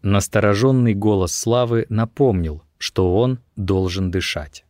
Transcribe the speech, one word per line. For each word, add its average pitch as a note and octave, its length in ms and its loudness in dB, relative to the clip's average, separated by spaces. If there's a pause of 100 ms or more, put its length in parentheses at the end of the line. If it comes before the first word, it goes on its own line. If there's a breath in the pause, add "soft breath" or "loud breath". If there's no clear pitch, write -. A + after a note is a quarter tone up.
Настороженный G#2 920 2
голос G2+ 400 0
Славы A#2 540 0
напомнил, G#2+ 760 0 (160)
что F#2 380 0
он B2 240 0 (160)
должен F#2+ 560 -2
дышать. E2+ 580 -8